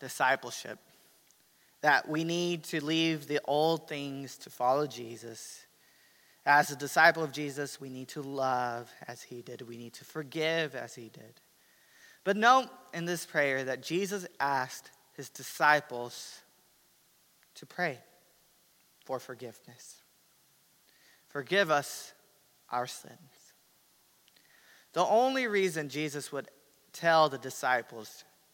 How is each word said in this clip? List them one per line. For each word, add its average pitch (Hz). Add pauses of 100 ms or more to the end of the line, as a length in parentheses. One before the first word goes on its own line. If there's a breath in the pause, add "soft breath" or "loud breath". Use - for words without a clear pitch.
discipleship, 131 (1000 soft breath)
that 147
we 156
need 170
to 156
leave 160
the 147
old 160
things 139
to -
follow 135
Jesus. 117 (800 soft breath)
As 147
a 147
disciple 160
of 147
Jesus, 143
we 135
need 131
to -
love 127 (140)
as 120
he 120
did. 123
We 117
need 120
to -
forgive 156
as 120
he 117
did. 113 (840 soft breath)
But 196
note 247 (240)
in 170
this 170
prayer 139
that 131
Jesus 185 (120)
asked 135 (260)
his 139
disciples 139 (1160)
to 151
pray 156 (1080)
for 131
forgiveness. 123 (1200 soft breath)
"Forgive 165
us - (580)
our 123
sins." - (1400 soft breath)
The 170
only 254
reason 180
Jesus 143
would 135 (440)
tell 160
the 135
disciples 123 (300)